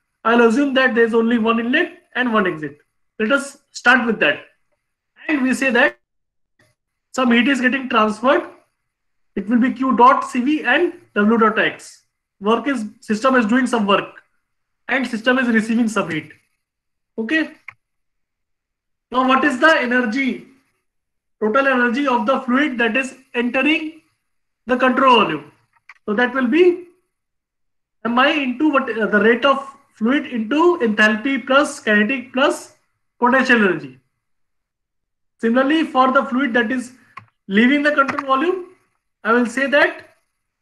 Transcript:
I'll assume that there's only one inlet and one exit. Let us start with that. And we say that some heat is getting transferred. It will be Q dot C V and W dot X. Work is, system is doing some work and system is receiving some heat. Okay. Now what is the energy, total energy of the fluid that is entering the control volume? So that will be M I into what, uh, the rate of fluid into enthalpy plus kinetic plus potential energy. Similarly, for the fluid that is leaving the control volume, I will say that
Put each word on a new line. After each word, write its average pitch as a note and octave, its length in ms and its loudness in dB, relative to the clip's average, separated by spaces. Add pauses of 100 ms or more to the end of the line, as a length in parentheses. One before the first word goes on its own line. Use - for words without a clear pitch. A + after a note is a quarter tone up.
(240)
I'll A#3 240 4
assume C4+ 280 2
that B3+ 200 2
there's A3+ 180 2
only A#3 240 2
one A3+ 220 0
inlet C4+ 340 -2 (220)
and A#3+ 180 -2
one G#3 120 2
exit. D#3 320 -8 (420)
Let A3 120 -2
us C4+ 260 -4 (140)
start B3 340 2
with G#3+ 140 -2
that. D3 220 0 (880)
And D4+ 140 -2
we B3+ 120 0
say C4+ 180 -2
that B3 260 2 (1160)
some B3+ 180 0
heat A#3 160 4
is C#4 140 0
getting B3+ 260 -2
transferred. A#3+ 600 0 (880)
It F#3+ 120 -8
will A#3 120 2
be B3+ 120 2
Q B3+ 240 -2
dot B3+ 300 4
C B3+ 160 -6
V C#4+ 240 -2
and D4+ 280 0 (220)
W G#3+ 220 2
dot A3 200 2
X. - 460 -6 (380)
Work A3+ 260 -2
is, B3 180 -6 (140)
system B3+ 360 -2
is A#3+ 100 2
doing B3 200 0
some A3 200 -2
work G3 380 -2 (680)
and C4 180 -2
system B3+ 300 -2
is B3+ 100 -2
receiving A3+ 400 0
some G3 220 -4
heat. D#3 240 -8 (840)
Okay. D4 340 -4 (1600)
Now B3+ 140 0
what C4 200 2
is C4 140 0
the D#4 200 6
energy, B3 680 -2 (920)
total A#3 280 0
energy B3+ 400 0
of A#3 180 -2
the C4 160 0
fluid C4 380 -2
that A#3 180 0
is C4 180 -6 (200)
entering C#4 680 -2 (640)
the A#3+ 100 -2
control B3+ 480 2
volume? D#3 280 -6 (540)
So G#3+ 100 -6
that B3 180 -2
will C4 140 -2
be F4 400 2 (1160)
M A#3 140 -2
I C#4 120 4
into D4 380 -2
what, C4+ 200 0
uh, A3 160 -4
the G3 140 0
rate A#3 260 2
of C4+ 200 0 (280)
fluid C4 320 -2
into C#4+ 540 0
enthalpy A3 680 0
plus C#4+ 340 0
kinetic G#3+ 540 0
plus D4+ 400 -2 (460)
potential A#3+ 440 2
energy. D3 360 -4 (1400)
Similarly, C4+ 460 2
for C4 260 2
the C#4 140 2
fluid B3+ 280 -2
that A#3 160 0
is B3+ 240 -6 (540)
leaving B3 340 2
the D4 100 0
control C#4+ 340 -2
volume, D#4 400 -2 (580)
I G#3 80 -2
will A#3+ 140 2
say C4 220 -4
that D4 420 0 (520)